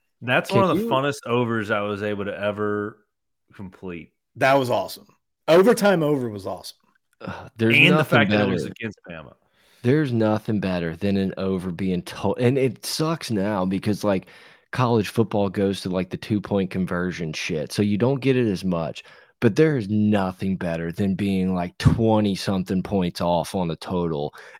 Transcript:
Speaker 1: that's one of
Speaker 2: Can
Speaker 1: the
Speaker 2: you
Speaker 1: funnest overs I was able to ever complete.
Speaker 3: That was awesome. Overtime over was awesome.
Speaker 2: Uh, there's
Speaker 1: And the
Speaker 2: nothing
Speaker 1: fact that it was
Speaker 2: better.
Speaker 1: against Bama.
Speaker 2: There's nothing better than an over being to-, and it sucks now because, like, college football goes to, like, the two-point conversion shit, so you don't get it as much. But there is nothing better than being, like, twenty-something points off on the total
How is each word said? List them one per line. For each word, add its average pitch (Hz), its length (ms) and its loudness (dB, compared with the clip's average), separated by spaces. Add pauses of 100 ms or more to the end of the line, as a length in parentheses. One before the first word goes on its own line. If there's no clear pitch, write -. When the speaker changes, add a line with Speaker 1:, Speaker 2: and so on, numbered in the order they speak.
(200)
Speaker 1:
that's 123 320 0
one 196 120 4
of 185 40 4
Speaker 2:
Can 160 80 2
Speaker 1:
the 196 80 0
Speaker 2:
you 233 60 -4
Speaker 1:
funnest 139 360 -2
overs 117 440 0
I 107 100 0
was 101 220 -4
able 101 240 -4
to 92 120 -6
ever 104 600 -4 (560)
complete. 90 580 -14 (240)
Speaker 3:
That 131 220 4
was 131 100 0
awesome. 101 380 -4 (420)
Overtime 190 540 6
over 143 260 0
was 101 180 -10
awesome. 92 300 -10 (440)
Speaker 2:
Uh, - 360 -12
there's 113 180 4
Speaker 1:
And 151 120 8
the 175 100 6
Speaker 2:
nothing 156 220 4
Speaker 1:
fact 117 120 4
that 104 160 4
it - 60 0
was 80 100 -2
Speaker 2:
better. - 160 -8
Speaker 1:
against 110 200 -10 (120)
Bama. 80 220 -16 (500)
Speaker 2:
There's 135 300 2
nothing 107 480 0
better 90 340 -2
than 98 220 -2
an 95 200 0
over 95 360 -4
being 90 300 -2
to-, - 320 -4
and 127 220 2
it 127 300 -2
sucks 156 460 -4
now 101 320 0
because, 95 400 -2
like, 98 240 0 (420)
college 117 380 2
football 101 400 0
goes 98 320 0
to, - 80 -6
like, 92 220 -2
the 92 60 -6
two-point 98 540 -2
conversion 87 600 -4
shit, 76 400 -6
so 107 100 0
you 104 160 0
don't 127 220 0
get 131 160 2
it 123 100 2
as 95 180 -2
much. 82 380 -4 (380)
But 110 140 4
there 151 220 4
is 107 120 -4
nothing 101 680 0
better 85 340 -4
than 98 240 0
being, 92 400 0
like, 90 240 -6
twenty-something 104 1040 2
points 90 380 -2
off 87 340 0
on 92 140 -2
the 80 80 -6
total 80 580 -4 (260)